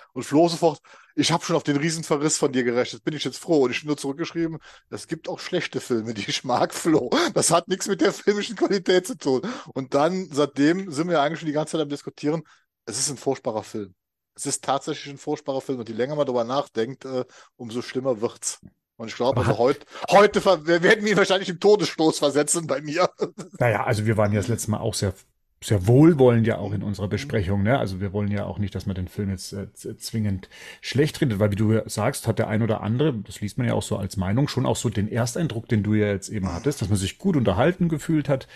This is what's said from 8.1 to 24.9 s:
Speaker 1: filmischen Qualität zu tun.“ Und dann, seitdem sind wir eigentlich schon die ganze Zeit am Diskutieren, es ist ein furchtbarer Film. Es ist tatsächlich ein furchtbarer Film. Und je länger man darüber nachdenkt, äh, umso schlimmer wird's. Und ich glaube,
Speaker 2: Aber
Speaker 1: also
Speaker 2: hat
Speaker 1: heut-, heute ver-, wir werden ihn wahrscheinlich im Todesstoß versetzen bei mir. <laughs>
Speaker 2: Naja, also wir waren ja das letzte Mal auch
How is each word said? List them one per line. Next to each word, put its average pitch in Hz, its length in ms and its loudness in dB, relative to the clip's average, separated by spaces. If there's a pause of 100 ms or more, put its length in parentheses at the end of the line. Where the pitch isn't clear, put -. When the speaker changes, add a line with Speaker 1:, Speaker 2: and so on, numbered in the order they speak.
Speaker 1:
filmischen 208 420 -2
Qualität 185 500 2
zu 226 120 -10
tun.“ 131 240 0 (320)
Und 135 200 -6
dann, 175 380 2
seitdem 147 580 2
sind 160 200 -2
wir 160 120 2
eigentlich 156 180 0
schon 165 80 -10
die 151 40 -2
ganze 151 220 -2
Zeit 160 80 0
am 143 80 -4
Diskutieren, 147 540 -4 (420)
es 110 120 -8
ist 139 120 -2
ein 131 80 -8
furchtbarer 117 460 -4
Film. 101 300 -12 (420)
Es - 100 -12
ist 139 180 -4
tatsächlich 139 500 -4
ein 135 40 -16
furchtbarer 143 420 -6
Film. 131 200 -6
Und 110 100 -10
je 113 60 -10
länger 131 200 -2
man 147 100 0
darüber 123 200 0
nachdenkt, 135 580 -4
äh, 127 220 -4 (320)
umso 120 240 -8
schlimmer 127 400 -2
wird's. - 400 -6 (340)
Und 113 140 -12
ich - 60 -12
glaube, 120 260 0
Speaker 2:
Aber 92 80 2
Speaker 1:
also - 20 4
Speaker 2:
hat 104 60 0
Speaker 1:
heut-, 131 280 2 (260)
heute 208 280 8
ver-, 175 260 2
wir 170 160 4
werden 208 240 4
ihn 208 120 2
wahrscheinlich 190 320 2
im 170 100 -8
Todesstoß 170 600 4
versetzen 147 480 2
bei 139 140 -2
mir. 156 280 0 (100)
<laughs> - 0 - (400)
Speaker 2:
Naja, 113 240 2
also 107 220 -2
wir 110 120 2
waren 104 140 4
ja 107 80 2
das 95 80 -2
letzte 107 240 -2
Mal 107 80 0
auch 110 140 -4